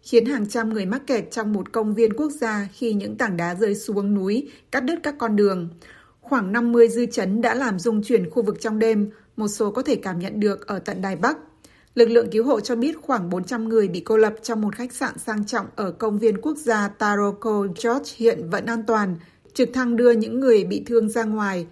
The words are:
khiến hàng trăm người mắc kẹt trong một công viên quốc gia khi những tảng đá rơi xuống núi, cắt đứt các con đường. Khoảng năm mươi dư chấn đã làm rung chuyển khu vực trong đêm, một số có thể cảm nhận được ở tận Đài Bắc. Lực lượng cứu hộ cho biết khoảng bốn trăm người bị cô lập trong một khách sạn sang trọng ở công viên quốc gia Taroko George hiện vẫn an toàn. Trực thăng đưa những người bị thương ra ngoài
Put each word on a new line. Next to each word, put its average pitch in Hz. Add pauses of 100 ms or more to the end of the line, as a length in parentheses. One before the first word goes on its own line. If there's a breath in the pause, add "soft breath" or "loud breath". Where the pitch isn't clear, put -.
khiến 226
hàng 233
trăm 226
người 208
mắc 233
kẹt 240
trong 214
một 190
công 214
viên 220
quốc 294
gia 214
khi 233
những 208
tảng 214
đá 175
rơi 208
xuống 202
núi, 202 (220 loud breath)
cắt 262
đứt 311
các 294
con 226
đường. 190 (520 loud breath)
Khoảng 208
năm 233
mươi 233
dư 233
chấn 214
đã 226
làm 240
rung 214
chuyển 202
khu 233
vực 208
trong 214
đêm, 214 (260 loud breath)
một 214
số 208
có 247
thể 277
cảm 185
nhận 190
được 202
ở 196
tận 196
Đài 190
Bắc. 254 (580 soft breath)
Lực 233
lượng 233
cứu 220
hộ 254
cho 233
biết 277
khoảng 196
bốn 180
trăm 220
người 220
bị 180
cô 220
lập 214 (100)
trong 220
một 208
khách 247
sạn -
sang 208
trọng 208 (100)
ở 196
công 208
viên 214
quốc 302
gia 214
Taroko 202 (160)
George 233
hiện 220
vẫn 185
an 226
toàn. 208 (380 loud breath)
Trực 240
thăng 247
đưa 240
những 220
người 233
bị 180
thương 226
ra 233
ngoài 202